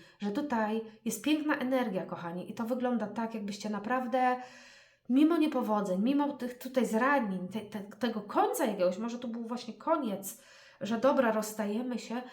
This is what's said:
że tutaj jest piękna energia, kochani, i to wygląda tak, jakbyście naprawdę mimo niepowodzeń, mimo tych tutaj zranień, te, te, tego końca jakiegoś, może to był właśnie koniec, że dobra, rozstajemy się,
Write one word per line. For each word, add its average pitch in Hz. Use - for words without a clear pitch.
że 202
tutaj 220
jest -
piękna 302
energia, 240
kochani, 175
i 208
to 233
wygląda 240
tak, 226
jakbyście 202
naprawdę 247
mimo 311
niepowodzeń, 208
mimo 285
tych 247
tutaj 254
zranień, 220
te, 208
te, 202
tego 220
końca 349
jakiegoś, 185
może 226
to 254
był 226
właśnie 233
koniec, 240
że 214
dobra, 247
rozstajemy 220
się, 233